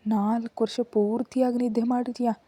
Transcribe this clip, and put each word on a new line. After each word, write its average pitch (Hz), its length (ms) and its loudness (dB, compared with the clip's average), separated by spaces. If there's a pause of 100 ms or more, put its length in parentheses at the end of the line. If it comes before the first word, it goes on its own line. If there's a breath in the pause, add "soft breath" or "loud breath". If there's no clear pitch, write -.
"ನಾಲ್ಕು 220 560 0
ವರ್ಷ 220 160 -2
ಪೂರ್ತಿಯಾಗಿ 233 800 0
ನಿದ್ದೆ 233 240 0
ಮಾಡಿದ್ಯಾ, 240 520 0 (140)